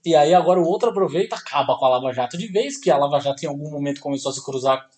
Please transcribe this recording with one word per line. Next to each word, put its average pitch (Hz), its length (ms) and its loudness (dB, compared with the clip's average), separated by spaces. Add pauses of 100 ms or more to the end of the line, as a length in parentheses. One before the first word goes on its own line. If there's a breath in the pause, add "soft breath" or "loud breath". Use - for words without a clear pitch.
E 160 100 2
aí 151 180 6
agora 180 260 4
o 165 80 2
outro 220 220 0
aproveita, 190 460 -2
acaba - 420 -2
com 135 80 -2
a 127 40 6
Lava 127 240 0
Jato 123 240 -4
de 220 100 -8
vez, 240 320 -2
que 185 120 -2
a 143 60 4
Lava 143 220 0
Jato 139 240 -4
em 160 40 -6
algum 147 240 -8
momento 143 300 -6
começou 139 300 -6
a - 20 -8
se - 100 -12
cruzar 131 440 -2 (100)